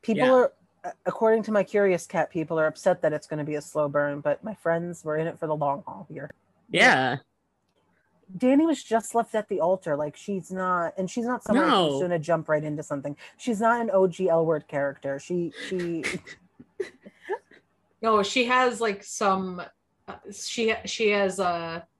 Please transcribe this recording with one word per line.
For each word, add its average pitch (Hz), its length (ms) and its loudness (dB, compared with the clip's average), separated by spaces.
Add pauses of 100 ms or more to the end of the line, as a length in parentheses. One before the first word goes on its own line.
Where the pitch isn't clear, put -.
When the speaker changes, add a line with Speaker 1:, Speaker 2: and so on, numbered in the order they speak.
Speaker 1:
People 226 240 2
Speaker 2:
Yeah. 254 80 6
Speaker 1:
are, 247 180 6 (320)
uh, 180 60 -8 (160)
according 220 380 2
to 220 80 -4
my 208 120 4
curious 196 420 2
cat, 160 240 -2
people 160 280 -4
are 156 80 2
upset 180 360 0
that 151 100 2
it's 151 140 -6
gonna 151 180 -6
be 151 100 -6
a 147 80 -6
slow 151 260 -2
burn, 147 320 -2
but 143 240 -2
my 214 100 -8
friends, 170 500 -4
we're 151 140 -2
in 160 100 -2
it 151 100 -10
for 165 80 -6
the 156 100 -2
long 143 300 -2
haul 143 240 -14
here. 143 200 -14 (380)
Speaker 2:
Yeah. 147 500 4 (1200)
Speaker 1:
Danny 277 300 4
was 302 160 0
just 220 320 -2
left 233 220 0
at 214 120 -4
the 185 120 -2
altar. 170 360 0
Like, 147 200 -6
she's 190 340 -8
not, 185 480 -2
and 185 100 -2
she's 233 160 -6
not 247 200 -4
someone 285 240 2
Speaker 2:
No. 185 240 4
Speaker 1:
who's 139 100 -2
gonna 175 160 0
jump 160 300 -2
right 151 160 2
into 151 180 -6
something. 143 340 -8 (220)
She's 220 220 -4
not 233 200 2
an 233 120 -2
O 190 160 6
G 185 200 -2
L 165 160 4
Word 156 240 0
character. 139 520 -4
She, 175 320 -4 (160)
she 175 400 -4
Speaker 2:
<laughs> - 40 -6 (1900)
Speaker 3:
No, 214 200 4
she 240 220 0
has, 247 360 2
like, 208 220 -2
some, 190 580 -2 (460)
uh, - 80 -14 (160)
she, 220 440 -2 (100)
she 214 260 0
has 196 280 0
a 170 480 -4 (140)